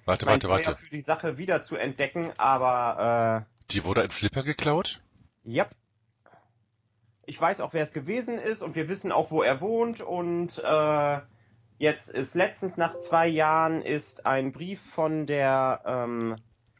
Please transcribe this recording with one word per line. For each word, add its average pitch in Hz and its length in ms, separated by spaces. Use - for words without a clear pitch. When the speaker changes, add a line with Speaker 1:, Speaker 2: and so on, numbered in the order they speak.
Speaker 1:
Warte, 92 180
Speaker 2:
mein - 180
Speaker 1:
warte, - 60
Speaker 2:
Feuer 92 80
Speaker 1:
warte. 151 100
Speaker 2:
für - 140
die 151 120
Sache 156 360
wieder 175 240
zu - 140
entdecken, 143 640
aber, 117 1120
äh, - 40
Speaker 1:
Dir 98 120
wurde 101 180
ein - 80
Flipper - 320
geklaut? 151 600
Speaker 2:
Yep. 127 240
Ich - 160
weiß 175 200
auch, - 120
wer 160 120
es 147 80
gewesen 220 460
ist 214 240
und 151 120
wir 151 140
wissen 190 240
auch, 160 180
wo 156 120
er 131 180
wohnt 226 400
und, 175 640
äh, 147 580
jetzt 151 320
ist 135 240
letztens 185 420
nach 165 220
zwei 165 300
Jahren 160 520
ist - 460
ein 135 260
Brief 175 300
von 156 440
der, 135 600
ähm, 120 500